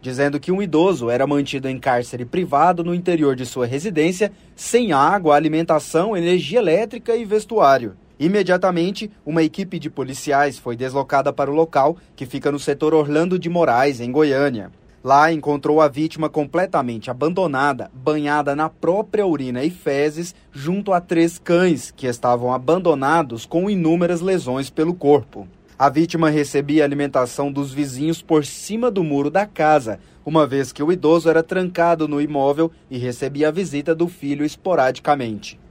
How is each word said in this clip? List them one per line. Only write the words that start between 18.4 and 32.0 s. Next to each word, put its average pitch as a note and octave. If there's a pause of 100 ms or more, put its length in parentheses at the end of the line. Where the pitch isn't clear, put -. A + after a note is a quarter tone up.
na D#3
própria G#3
urina C3+
e D#3+
fezes, D3+ (180)
junto F#3
a F3
três E3+
cães, E3+
que -
estavam B2
abandonados C#3
com F3+
inúmeras E3+
lesões C#3
pelo E3
corpo. C#3 (320)
A C3+
vítima D#3+
recebia D3
alimentação C#3+
dos C#3
vizinhos C#3+
por D3+
cima A3+
do F#3+
muro C#3+
da F#3+
casa, D3+ (260)
uma D3+
vez C3+
que C#3+
o D#3
idoso D#3+
era D#3+
trancado E3+